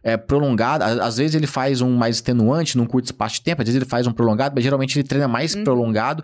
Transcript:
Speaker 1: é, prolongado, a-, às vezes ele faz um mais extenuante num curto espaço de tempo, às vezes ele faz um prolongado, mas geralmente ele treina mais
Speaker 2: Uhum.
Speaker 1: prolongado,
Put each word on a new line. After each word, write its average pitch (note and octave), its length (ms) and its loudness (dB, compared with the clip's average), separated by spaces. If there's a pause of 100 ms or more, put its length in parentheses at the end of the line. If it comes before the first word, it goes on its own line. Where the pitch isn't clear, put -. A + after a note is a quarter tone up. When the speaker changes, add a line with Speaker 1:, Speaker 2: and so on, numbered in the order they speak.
Speaker 1:
é, A2+ 140 0
prolongado, C3 640 0
a-, A2 220 0
às A#2 120 -2
vezes D3+ 180 0
ele D#3 100 2
faz C3+ 360 -2
um B2+ 140 2
mais A#2 200 2
extenuante B2 600 0
num A#2+ 120 2
curto B2+ 180 0
espaço - 300 -6
de - 80 -8
tempo, D#3+ 180 -2
às G#2+ 60 0
vezes B2 120 2
ele B2+ 80 -2
faz B2 200 0
um A#2+ 40 0
prolongado, A#2+ 440 0
mas B2 80 2
geralmente C3+ 340 0
ele C3+ 100 0
treina C#3 200 0
mais B2+ 260 -2
Speaker 2:
Uhum. G3+ 100 -4
Speaker 1:
prolongado, B2 600 0